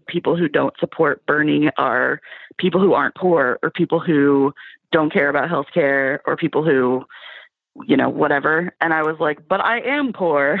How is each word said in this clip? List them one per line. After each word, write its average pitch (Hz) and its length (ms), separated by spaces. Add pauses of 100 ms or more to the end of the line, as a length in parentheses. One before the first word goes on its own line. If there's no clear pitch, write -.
people 165 280
who 170 140
don't 139 300
support 151 460
Bernie 147 520
are 131 420 (380)
people 180 240
who 180 120
aren't 135 220
poor 151 480
or 160 60
people 165 320
who 143 520 (380)
don't 156 220
care 143 160
about 143 200
healthcare 139 760
or 143 100
people 151 280
who, 127 420 (800)
you - 100
know, 127 140
whatever. 151 720
And 160 120
I 156 100
was 156 160
like, 151 280
"But 190 160
I 226 160
am 269 320
poor. 156 480